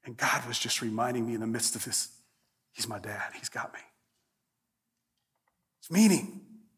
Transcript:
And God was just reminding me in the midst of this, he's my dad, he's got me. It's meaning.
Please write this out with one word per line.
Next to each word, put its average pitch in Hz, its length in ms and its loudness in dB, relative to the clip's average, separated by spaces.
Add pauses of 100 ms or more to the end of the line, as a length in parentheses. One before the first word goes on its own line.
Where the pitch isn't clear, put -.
And 123 100 -12
God 123 320 0
was 120 100 -4
just - 240 0
reminding 117 460 0
me 117 60 0
in 110 80 0
the 113 40 -2
midst 113 300 0
of 117 80 -6
this, - 280 -2 (600)
he's - 160 -6
my 107 100 -8
dad, 104 380 -6
he's - 140 -10
got - 240 -6
me. - 80 -16 (2000)
It's - 100 -12
meaning. 190 480 6 (380)